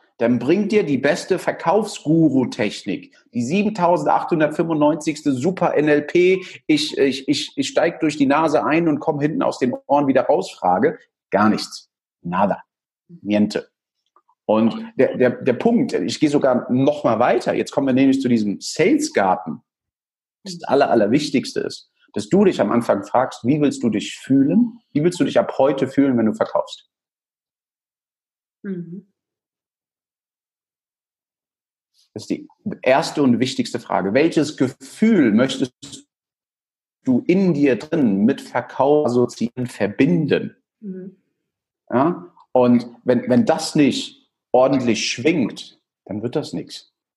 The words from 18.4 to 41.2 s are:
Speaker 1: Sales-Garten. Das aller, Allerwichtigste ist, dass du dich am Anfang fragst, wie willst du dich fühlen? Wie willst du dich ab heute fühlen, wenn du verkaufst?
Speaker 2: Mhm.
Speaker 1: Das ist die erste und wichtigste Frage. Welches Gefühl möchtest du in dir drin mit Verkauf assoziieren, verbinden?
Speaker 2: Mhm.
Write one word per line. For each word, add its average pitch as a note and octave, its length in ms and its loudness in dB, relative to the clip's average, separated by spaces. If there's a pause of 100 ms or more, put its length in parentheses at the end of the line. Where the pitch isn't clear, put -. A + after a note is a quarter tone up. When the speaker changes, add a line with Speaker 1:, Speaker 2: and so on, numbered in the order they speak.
Speaker 1:
Sales-Garten. G2+ 1000 0 (840)
Das F3 200 -14
aller, C#3 260 2
Allerwichtigste A#2 680 0
ist, - 300 -10 (220)
dass G#2 160 -8
du G3+ 160 4
dich E3+ 160 2
am G#2 120 0
Anfang A#2 320 0
fragst, - 420 -2
wie D3+ 140 2
willst C#3+ 220 0
du A#2+ 60 0
dich G#2 300 -4
fühlen? D#3+ 640 2 (120)
Wie D3 100 0
willst E3 160 0
du C#3+ 60 0
dich C3 140 0
ab - 180 0
heute C3+ 320 2
fühlen, C3+ 300 2
wenn A2 80 2
du G#2+ 80 0
verkaufst? - 560 -4 (1700)
Speaker 2:
Mhm. F3 440 -12 (3000)
Speaker 1:
Das G#2 100 -14
ist - 60 -8
die - 160 -6 (360)
erste D3 400 0
und A#2+ 180 2
wichtigste B2 400 -4
Frage. F#2+ 320 -4
Welches D3+ 440 0
Gefühl C#3+ 760 0
möchtest C3 400 0 (1300)
du B2 220 0
in F3+ 280 2
dir C#3+ 220 2
drin G#2 480 0
mit C3+ 160 2
Verkauf C#3+ 680 -2
assoziieren, A#2+ 600 -2
verbinden? C3 880 0 (240)
Speaker 2:
Mhm. F#3 360 -14 (720)